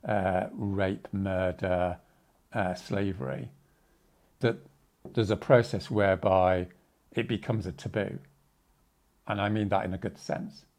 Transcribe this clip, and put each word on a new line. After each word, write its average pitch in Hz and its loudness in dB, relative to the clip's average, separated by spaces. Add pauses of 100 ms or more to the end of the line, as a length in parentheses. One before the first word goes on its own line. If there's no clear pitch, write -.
uh, 95 2
rape, 98 -2
murder, 92 0 (560)
uh, 92 -2
slavery, 95 -6 (920)
that 117 2 (560)
there's 107 2
a 101 2
process 117 4
whereby 92 4 (460)
it 117 -2
becomes 110 -2
a 92 -6
taboo. - -6 (1080)
And 101 -4
I 101 0
mean 104 0
that 98 2
in 90 -4
a 95 -6
good - -6
sense. - -8 (140)